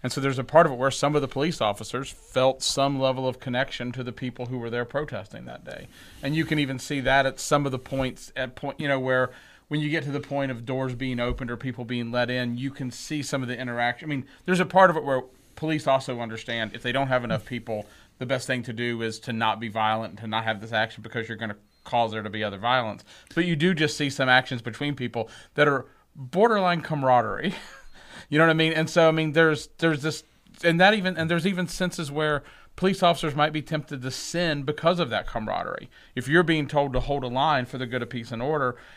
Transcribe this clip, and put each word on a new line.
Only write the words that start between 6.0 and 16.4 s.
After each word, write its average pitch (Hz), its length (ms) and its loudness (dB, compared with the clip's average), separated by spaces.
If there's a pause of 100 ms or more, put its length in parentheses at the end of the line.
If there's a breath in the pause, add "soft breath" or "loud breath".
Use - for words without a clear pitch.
And 143 140 -2
you 160 80 2
can 156 160 0
even 135 180 -2
see 139 220 -4
that 135 260 4
at 131 140 -4
some 147 260 2
of 135 60 -2
the 131 80 -4
points 131 560 -6
at 127 180 -6
point, - 240 -8
you 156 80 -4
know, 139 140 2
where 127 300 2 (360 soft breath)
when 151 140 -2
you 151 100 0
get 156 140 0
to 139 80 -4
the 143 80 -2
point 139 320 -2
of 117 120 -8
doors 131 300 -2
being 127 240 -4
opened 123 320 -2
or 120 60 -4
people 127 280 -6
being 120 280 -4
let 123 180 2
in, 123 260 -2
you 131 140 -4
can 131 220 -8
see 147 320 -6
some 135 180 -4
of 123 60 -6
the 123 100 -6
interaction. 120 500 -4
I - 20 -4
mean, 135 160 -4 (180 soft breath)
there's 180 160 2
a 180 60 2
part 185 220 8
of 165 80 4
it 156 60 -4
where 135 200 0 (340)
police 156 320 -2
also 131 320 2
understand 113 540 -6